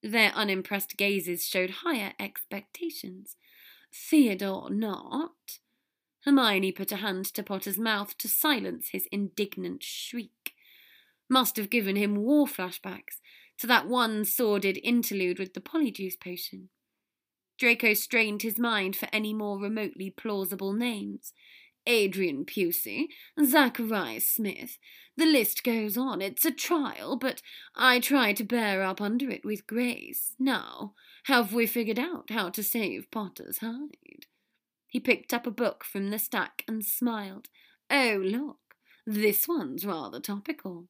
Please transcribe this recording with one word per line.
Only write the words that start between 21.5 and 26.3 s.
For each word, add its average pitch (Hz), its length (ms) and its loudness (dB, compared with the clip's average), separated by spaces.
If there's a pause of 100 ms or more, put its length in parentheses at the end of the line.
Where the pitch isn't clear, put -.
Adrian 190 580 2
Pusey, 175 640 -2 (340)
Zachariah 226 800 4
Smith, - 580 -2 (380)
the 311 100 4
list 277 380 4
goes 214 320 0
on. 240 260 -2
It's 196 220 -2